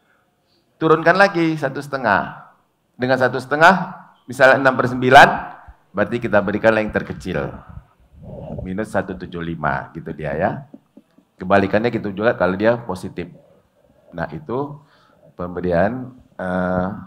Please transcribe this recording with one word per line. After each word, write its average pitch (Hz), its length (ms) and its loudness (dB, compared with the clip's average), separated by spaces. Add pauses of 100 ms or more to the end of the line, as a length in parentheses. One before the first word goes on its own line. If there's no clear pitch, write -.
(800)
turunkan 160 400 4
lagi 170 400 2
satu 143 240 -6
setengah. 110 640 -2 (480)
Dengan 127 240 0
satu 127 240 0
setengah, 165 640 2 (240)
misalnya 131 320 6
enam 135 160 4
per 123 80 0
sembilan, 127 420 8 (640)
berarti 117 320 -2
kita 104 240 2
berikanlah 110 320 2
yang 107 160 -4
terkecil. 87 560 -6 (1120)
Minus 95 320 -8
satu 92 240 -4
tujuh 87 240 -12
lima, 73 560 -6
gitu 78 160 -14
dia 73 240 -8
ya. 101 120 0 (920)
Kebalikannya 98 480 0
gitu 101 240 -6
juga 110 240 0
kalau 92 160 2
dia 113 240 0
positif. 90 480 -10 (880)
Nah, 82 160 -6
itu 147 480 -8 (560)
pemberian, 90 800 -4 (240)
eh, 92 500 -2 (180)